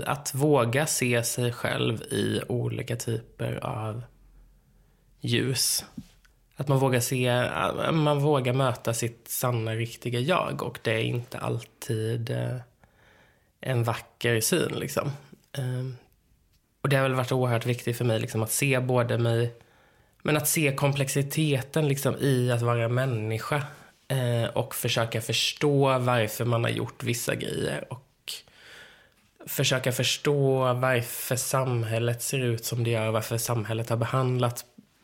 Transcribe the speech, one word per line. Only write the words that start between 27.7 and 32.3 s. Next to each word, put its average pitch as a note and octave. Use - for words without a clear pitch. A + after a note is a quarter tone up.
och -
försöka C3
förstå C3
varför B2
samhället A#2
ser -